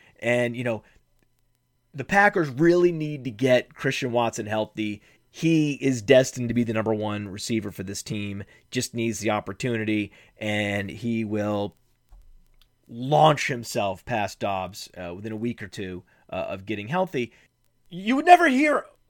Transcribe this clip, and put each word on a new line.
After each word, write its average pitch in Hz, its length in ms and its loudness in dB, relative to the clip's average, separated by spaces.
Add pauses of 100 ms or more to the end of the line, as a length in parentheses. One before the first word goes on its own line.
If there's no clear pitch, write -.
(220)
and, 120 320 2
you 120 120 -8
know, 110 180 -4 (1080)
the 135 100 -8
Packers 196 460 2
really 170 420 4
need 151 320 -6
to 127 80 -8
get 123 420 2
Christian 131 380 -4
Watson 117 340 0
healthy. 107 560 -4 (300)
He 156 440 2
is 127 260 0
destined 127 480 4
to 113 40 -2
be 120 120 2
the 113 80 -2
number 110 200 0
one 104 360 -4
receiver 104 420 -4
for 95 120 -10
this 101 200 -10
team, 101 400 -8 (260)
just - 240 -4
needs 113 260 -2
the 104 100 -2
opportunity, 107 840 -2 (260)
and 101 520 -2
he 113 340 -4
will 104 540 -4 (1120)
launch 147 580 4
himself 113 560 -4
past 104 360 -4
Dobbs, 95 580 -6
uh, 87 180 -10
within 107 160 -10
a 110 60 -6
week 117 260 -6
or 95 60 -14
two, 92 340 -10 (260)
uh, - 200 -6
of 98 160 -10
getting 104 240 -8
healthy." 160 420 -2 (580)
You 202 280 -2
would 302 80 -2
never 349 240 10
hear 277 360 2 (240)